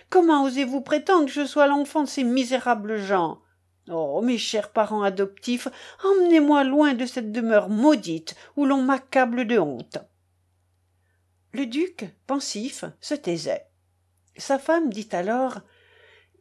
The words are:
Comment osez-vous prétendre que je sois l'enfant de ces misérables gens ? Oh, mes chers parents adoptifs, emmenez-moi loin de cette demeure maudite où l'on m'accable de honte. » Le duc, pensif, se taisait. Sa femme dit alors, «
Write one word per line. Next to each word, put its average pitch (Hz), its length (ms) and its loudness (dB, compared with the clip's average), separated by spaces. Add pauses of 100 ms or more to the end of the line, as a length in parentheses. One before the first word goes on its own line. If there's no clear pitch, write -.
(100)
Comment 320 340 4
osez-vous 262 360 -2
prétendre 302 460 2
que 262 60 -6
je 285 140 -4
sois 285 220 4
l'enfant 285 340 0
de 269 60 -2
ces 277 160 -4
misérables 240 720 -2
gens ? 190 440 -2 (480)
Oh, 160 340 -4
mes 240 160 0
chers 208 340 -6
parents 208 300 -2
adoptifs, 196 640 -4 (340)
emmenez-moi 330 600 4
loin 285 300 2
de 247 120 -4
cette 233 240 -8
demeure 214 380 2
maudite 208 680 0 (220)
où 285 80 0
l'on 269 180 2
m'accable 254 640 0
de 233 120 2
honte. » 143 400 -4 (1500)
Le 262 140 -6
duc, 285 400 -6 (200)
pensif, 262 580 -6 (160)
se - 140 -6
taisait. 156 540 -6 (680)
Sa 277 220 -4
femme 320 320 0
dit 208 220 -10
alors, « 220 480 -4 (800)